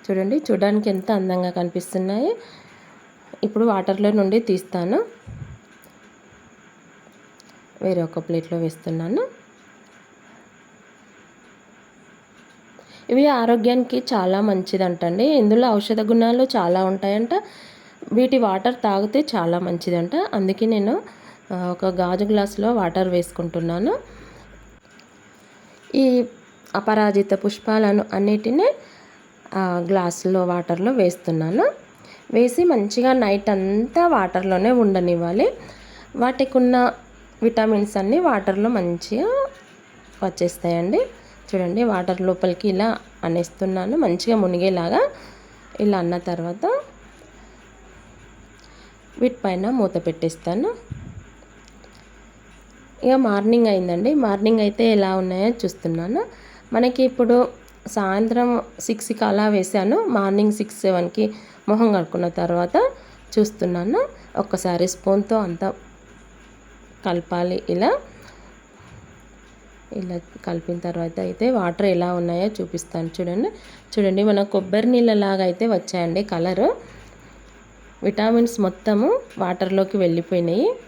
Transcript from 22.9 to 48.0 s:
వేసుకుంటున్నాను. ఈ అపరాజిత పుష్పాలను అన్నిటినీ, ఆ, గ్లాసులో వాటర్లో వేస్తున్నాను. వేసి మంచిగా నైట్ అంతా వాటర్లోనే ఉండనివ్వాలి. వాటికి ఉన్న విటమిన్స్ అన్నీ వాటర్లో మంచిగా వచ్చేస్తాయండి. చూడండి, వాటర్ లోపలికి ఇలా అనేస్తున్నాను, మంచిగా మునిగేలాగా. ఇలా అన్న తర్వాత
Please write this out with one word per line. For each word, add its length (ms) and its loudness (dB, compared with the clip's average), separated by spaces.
వేసుకుంటున్నాను. 760 -4
ఈ 40 4
అపరాజిత 540 2
పుష్పాలను 580 0
అన్నిటినీ, 520 2
ఆ, 20 0
గ్లాసులో 500 0
వాటర్లో 400 -2
వేస్తున్నాను. 640 0
వేసి 260 4
మంచిగా 400 2
నైట్ 320 0
అంతా 480 0
వాటర్లోనే 560 2
ఉండనివ్వాలి. 640 2
వాటికి 400 -2
ఉన్న 160 4
విటమిన్స్ 580 0
అన్నీ 240 2
వాటర్లో 520 2
మంచిగా 520 -2
వచ్చేస్తాయండి. 760 -2
చూడండి, 320 -2
వాటర్ 360 -2
లోపలికి 460 0
ఇలా 140 0
అనేస్తున్నాను, 800 -2
మంచిగా 360 0
మునిగేలాగా. 600 0
ఇలా 200 2
అన్న 140 -2
తర్వాత 360 -6